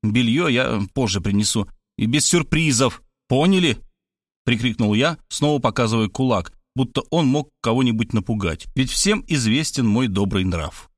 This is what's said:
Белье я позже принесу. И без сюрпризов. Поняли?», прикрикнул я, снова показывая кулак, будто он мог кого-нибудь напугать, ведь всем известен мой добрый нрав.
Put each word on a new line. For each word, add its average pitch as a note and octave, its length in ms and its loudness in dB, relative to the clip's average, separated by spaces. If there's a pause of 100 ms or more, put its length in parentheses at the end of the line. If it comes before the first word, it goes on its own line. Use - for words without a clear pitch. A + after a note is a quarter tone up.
Белье A#2+ 460 2
я A#2+ 320 0 (140)
позже G2+ 260 0
принесу. G2+ 480 0 (300)
И A2 80 0
без C3+ 180 2
сюрпризов. D3+ 760 0 (260)
Поняли?», E3 480 2 (720)
прикрикнул A2+ 480 0
я, D3+ 240 0 (100)
снова D3 320 0
показывая A2+ 480 0
кулак, A#2+ 460 -2 (200)
будто - 360 -2
он D#3+ 160 2
мог D3 240 0 (100)
кого-нибудь A#2 540 0
напугать, G2+ 600 -4
ведь B2+ 160 0
всем G#3 380 0
известен C3 580 0
мой A#2 220 2
добрый G2 360 0
нрав. E2 420 -6 (120)